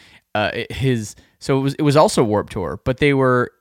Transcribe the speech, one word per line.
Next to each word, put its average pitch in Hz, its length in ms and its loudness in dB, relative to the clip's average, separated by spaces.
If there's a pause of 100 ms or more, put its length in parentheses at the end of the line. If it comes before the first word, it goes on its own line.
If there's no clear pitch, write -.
(340)
Uh, 104 200 -2
it, - 180 -8
his, 113 440 -2 (240)
so 135 200 0
it - 20 0
was, 139 140 -2
it - 80 -6
was 143 120 2
also 160 280 4
Warped 104 280 -2
Tour, 87 320 -8
but 127 140 -4
they 143 160 2
were, 127 480 2